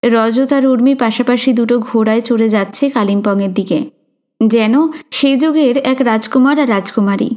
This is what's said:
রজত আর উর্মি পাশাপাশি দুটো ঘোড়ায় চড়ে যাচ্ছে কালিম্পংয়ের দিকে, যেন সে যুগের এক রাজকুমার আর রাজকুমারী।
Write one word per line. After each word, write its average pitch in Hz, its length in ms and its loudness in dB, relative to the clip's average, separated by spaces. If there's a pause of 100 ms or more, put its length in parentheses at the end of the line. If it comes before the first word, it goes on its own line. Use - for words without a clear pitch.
রজত 233 480 0
আর 269 140 2
উর্মি 262 280 2
পাশাপাশি 247 580 0
দুটো 233 260 0
ঘোড়ায় 220 420 0
চড়ে 226 280 0
যাচ্ছে 208 400 -2
কালিম্পংয়ের 202 640 0
দিকে, 180 360 -2 (580)
যেন 233 440 2 (200)
সে 277 260 2
যুগের 294 400 2
এক 262 240 -2
রাজকুমার 254 580 0
আর 269 100 0
রাজকুমারী। 202 680 -2